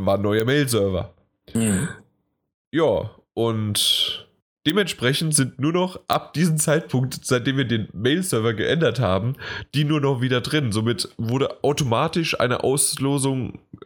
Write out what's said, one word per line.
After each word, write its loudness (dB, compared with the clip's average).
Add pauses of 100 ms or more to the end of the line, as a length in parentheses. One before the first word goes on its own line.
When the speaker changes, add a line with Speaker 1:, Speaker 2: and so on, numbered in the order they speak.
Speaker 1:
war 2
ein 0
neuer 2
Mail-Server. 0 (400)
Speaker 2:
Mhm. 0 (800)
Speaker 1:
Ja, 0 (200)
und -2 (380)
dementsprechend 0
sind 0
nur 0
noch 0
ab -2
diesem 2
Zeitpunkt, 0
seitdem 0
wir 0
den -2
Mail-Server 0
geändert 0
haben, 0 (380)
die 2
nur 0
noch 0
wieder 0
drin. 0
Somit 0
wurde -2
automatisch 0
eine 2
Auslosung, 0 (260)